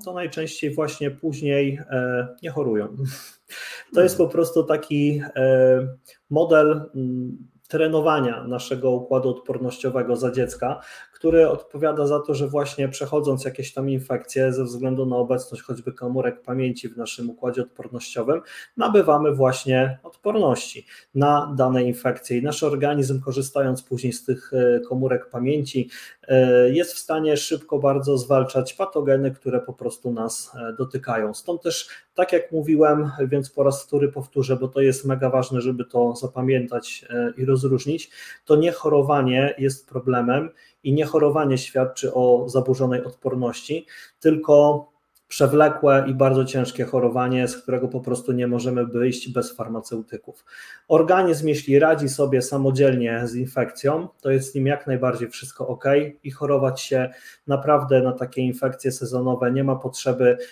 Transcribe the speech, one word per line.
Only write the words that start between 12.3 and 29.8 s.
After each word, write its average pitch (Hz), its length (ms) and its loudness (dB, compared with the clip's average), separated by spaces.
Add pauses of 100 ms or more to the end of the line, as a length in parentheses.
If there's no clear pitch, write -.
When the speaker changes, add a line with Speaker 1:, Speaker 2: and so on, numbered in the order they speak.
Speaker 1:
że 135 140 -2
właśnie 135 420 -2
przechodząc 139 560 -2
jakieś 131 280 -10
tam 139 160 -4
infekcje 131 640 -2
ze 131 100 -2
względu 127 420 -4
na 127 100 -2
obecność 123 480 -2
choćby 120 300 -10
komórek 123 480 -4
pamięci 127 480 -4
w - 80 -18
naszym 117 320 -8
układzie 123 320 -6
odpornościowym, 123 800 -6 (360)
nabywamy 156 580 4
właśnie 131 680 0
odporności - 840 -2 (300)
na 147 420 2
dane 127 260 2
infekcje 123 540 -2
i 120 60 -2
nasz 147 200 -4
organizm, 139 580 0
korzystając 135 640 -2
później 123 300 -4
z - 120 -14
tych, 123 280 -4
e, 123 260 4
komórek 127 500 -2
pamięci, 131 600 -2 (380)
e, 127 420 6
jest 165 240 0
w - 60 -12
stanie 156 380 0
szybko 151 420 -4
bardzo 139 380 2
zwalczać 127 560 0
patogeny, 135 580 0
które 127 280 -4
po 127 140 -8
prostu 120 380 -8